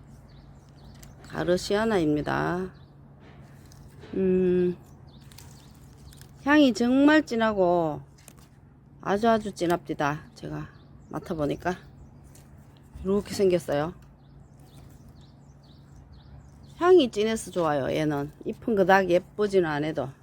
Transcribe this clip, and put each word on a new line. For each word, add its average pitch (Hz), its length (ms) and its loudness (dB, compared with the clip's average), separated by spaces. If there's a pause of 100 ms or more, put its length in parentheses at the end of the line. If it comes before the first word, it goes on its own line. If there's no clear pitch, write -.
(1300)
가르시아나입니다. 165 1400 -2 (1500)
음, 180 600 2 (1700)
향이 277 280 6
정말 277 520 4
진하고 175 720 0 (1040)
아주 208 260 -2
아주 214 240 0
진합니다. 156 720 -4 (140)
제가 151 320 -12 (420)
맡아보니까 156 680 -6 (1300)
이렇게 196 300 -4
생겼어요. 175 600 -2 (2750)
향이 339 340 6
진해서 220 400 -2
좋아요. 147 420 0
얘는 151 380 -2 (140)
잎은 220 300 -4
그닥 190 340 4
예쁘지는 185 600 0
않아도. 151 380 -6 (160)